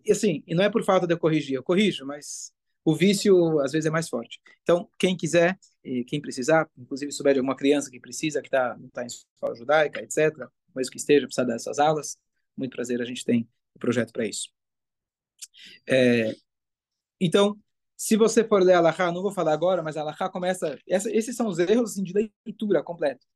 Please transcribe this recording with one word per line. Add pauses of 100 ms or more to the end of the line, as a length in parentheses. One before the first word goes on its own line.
e
assim,
e
não
é
por
falta
de
eu
corrigir,
eu
corrijo,
mas (300)
o
vício
às
vezes
é
mais
forte. (220)
Então, (120)
quem
quiser, (260)
e
quem
precisar,
inclusive
souber
de
alguma
criança
que
precisa,
que
tá,
não
tá
em
escola
judaica,
et
cetera, (200)
mas
que
esteja,
precisa
dessas
aulas, (400)
muito
prazer,
a
gente
tem (240)
o
projeto
pra
isso. (1400)
É, (840)
então, (380)
se
você
for
ler
a
Halakha,
não
vou
falar
agora,
mas
a
Halakha
começa, (100)
essa,
esses
são
os
erros,
assim,
de (320)
leitura
completa. (100)